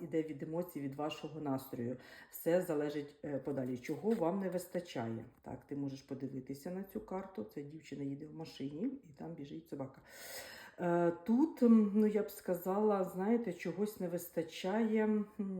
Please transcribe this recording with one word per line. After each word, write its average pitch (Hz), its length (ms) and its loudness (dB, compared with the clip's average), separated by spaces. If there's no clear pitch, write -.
іде 160 220 0
від 151 200 -8
емоцій, 160 360 -4
від 139 160 -4
вашого 151 460 -6
настрою. 131 560 -2
Все 175 300 4
залежить, 151 540 -2
е, 143 140 -2
подалі, 131 380 -2
чого 156 340 -2
вам 190 280 2
не 190 100 0
вистачає. 123 760 -4
Так, - 260 -14
ти 143 80 -8
можеш 135 260 -6
подивитися 135 720 -8
на 190 120 -6
цю - 160 -8
карту. 196 440 -8
Це 151 180 -10
дівчина 143 420 -10
їде 139 220 -6
в 151 100 -14
машині, 156 520 -6
і 262 300 -10
там 160 160 -10
біжить 147 340 -12
собака. 135 340 -10
Е, 175 300 4
тут, 247 380 4
м, 220 320 10
ну, 214 120 8
я 214 160 4
б - 80 -8
сказала, 190 760 2
знаєте, 190 480 2
чогось 190 460 -4
не 185 80 -2
вистачає. 202 960 0
М, 214 220 2